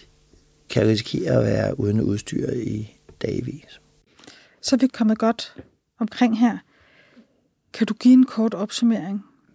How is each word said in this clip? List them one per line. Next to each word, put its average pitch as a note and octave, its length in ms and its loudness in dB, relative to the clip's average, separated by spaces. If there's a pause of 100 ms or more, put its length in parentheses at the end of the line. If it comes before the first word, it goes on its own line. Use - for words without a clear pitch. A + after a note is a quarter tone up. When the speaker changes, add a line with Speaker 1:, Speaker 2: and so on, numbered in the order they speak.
(680)
Speaker 1:
kan G#2+ 180 2
risikere A2 460 0
at A#2+ 100 4
være G#2+ 360 0
uden G#2 220 0
udstyr - 500 -4
i G#2+ 400 -6 (300)
dagevis. - 580 -8 (840)
Speaker 2:
Så - 140 -2
er - 20 2
vi B3+ 100 2
kommet A3 300 0
godt - 380 -4 (440)
omkring A3+ 400 0
her. A3+ 180 2 (1160)
Kan - 140 -2
du G#3+ 60 -4
give B3+ 200 6
en B3+ 120 8
kort A3+ 280 -2
opsummering? G3+ 680 -2 (320)